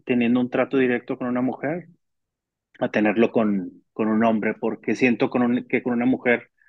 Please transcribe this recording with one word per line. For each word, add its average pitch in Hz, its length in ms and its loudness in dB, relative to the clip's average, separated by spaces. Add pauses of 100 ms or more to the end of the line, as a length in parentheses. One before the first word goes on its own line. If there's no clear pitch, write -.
teniendo 123 360 2
un 123 80 -2
trato 131 280 -2
directo 127 400 -2
con 127 100 -6
una 123 140 -2
mujer, 147 480 -6 (920)
a 127 120 -4
tenerlo 107 400 2
con, 101 520 -2 (100)
con 110 160 -2
un 110 160 2
hombre, 110 300 0
porque 110 400 -4
siento 123 340 0
con 123 140 0
un, 123 240 0
que 123 160 -2
con 127 100 -2
una 120 120 0
mujer 120 460 0 (180)